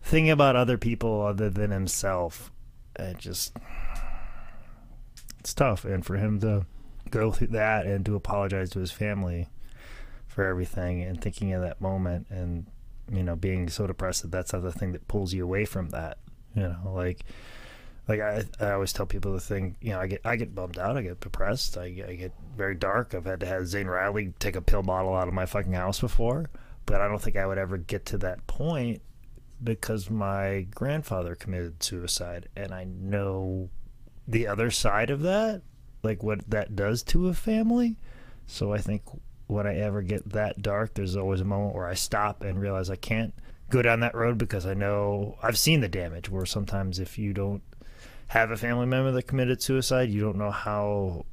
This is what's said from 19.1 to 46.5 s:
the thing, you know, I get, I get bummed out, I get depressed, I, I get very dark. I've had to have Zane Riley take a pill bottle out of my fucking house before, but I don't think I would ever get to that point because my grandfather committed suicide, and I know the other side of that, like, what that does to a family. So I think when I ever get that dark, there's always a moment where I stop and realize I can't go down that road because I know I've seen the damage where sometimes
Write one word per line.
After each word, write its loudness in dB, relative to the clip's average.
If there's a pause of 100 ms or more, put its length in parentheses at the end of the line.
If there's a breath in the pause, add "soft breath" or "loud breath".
the 0
thing, -2
you -4
know, -2
I 0
get, -4
I 0
get -4
bummed -6
out, 0
I 0
get -6
depressed, 0
I, -6 (220)
I -8
get -8 (220)
very 0
dark. 0
I've -4
had -4
to -4
have -2
Zane -2
Riley 0
take 0
a -2
pill 6
bottle 2
out 2
of -2
my 0
fucking 0
house 0
before, 4 (340 loud breath)
but 6
I 6
don't 0
think 4
I 4
would 0
ever 0
get -4
to -2
that -2
point 0 (640)
because -2
my 0
grandfather -2
committed -6
suicide, -4
and -6
I -8
know -2 (560)
the 4
other 0
side 4
of 0
that, 2 (400)
like, 0
what -2
that 0
does 2
to 6
a 4
family. 4 (500 loud breath)
So -2
I 2
think 0 (460)
when 0
I 0
ever 0
get -2
that 0
dark, 0
there's 0
always 2
a 0
moment 2
where -2
I -2
stop 0
and -2
realize 0
I -4
can't -2 (380 loud breath)
go 6
down 6
that 2
road 2
because 0
I 0
know 0
I've 2
seen 6
the 2
damage -4
where 0
sometimes -2